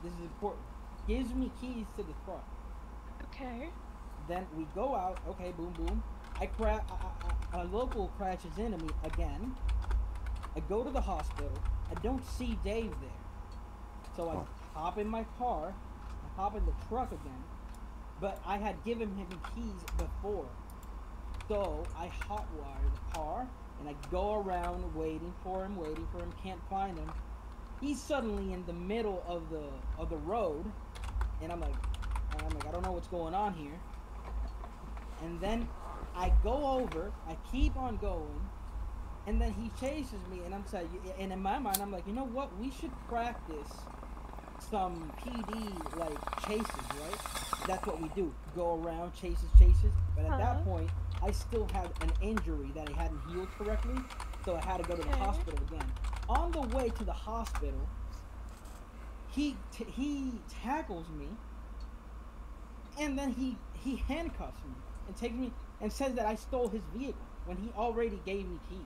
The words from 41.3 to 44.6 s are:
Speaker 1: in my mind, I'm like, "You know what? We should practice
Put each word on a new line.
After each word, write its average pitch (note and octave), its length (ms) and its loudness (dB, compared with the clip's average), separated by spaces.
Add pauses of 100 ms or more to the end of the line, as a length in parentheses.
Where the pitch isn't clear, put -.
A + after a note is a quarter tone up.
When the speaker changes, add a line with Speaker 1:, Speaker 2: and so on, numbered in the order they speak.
Speaker 1:
in F#3+ 100 -2
my G3 180 2
mind, G3+ 220 0
I'm G3+ 100 -4
like, F3+ 160 -4
"You G3+ 60 -2
know C4+ 120 0
what? B3 340 -2
We B3+ 120 -2
should C#4+ 200 -6 (160)
practice A#3 640 -2 (1000)